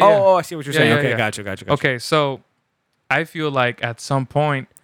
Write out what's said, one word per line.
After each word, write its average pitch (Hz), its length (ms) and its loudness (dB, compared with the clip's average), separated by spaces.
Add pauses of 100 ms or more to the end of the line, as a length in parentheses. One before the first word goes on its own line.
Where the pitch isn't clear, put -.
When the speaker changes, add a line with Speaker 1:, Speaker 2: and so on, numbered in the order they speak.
Speaker 1:
Oh, 202 60 8
Speaker 2:
yeah. 208 100 6
Speaker 1:
oh, 190 160 4
I 175 80 2
see - 120 -12
what 147 120 -10
you're 143 60 -6
Speaker 2:
Yeah, 156 80 2
Speaker 1:
saying. 151 100 4
Speaker 2:
yeah, 151 80 4
Speaker 1:
Okay, 139 120 0
Speaker 2:
yeah. 113 60 0
Speaker 1:
gotcha, 107 240 -2
gotcha, 95 240 -10
gotcha. 120 80 -2
Speaker 2:
Okay, 139 240 -2
so 139 440 -2 (680)
I 147 140 2
feel 156 260 -6
like 123 340 0
at 117 180 -8
some 135 260 -2
point, 143 400 -2 (160)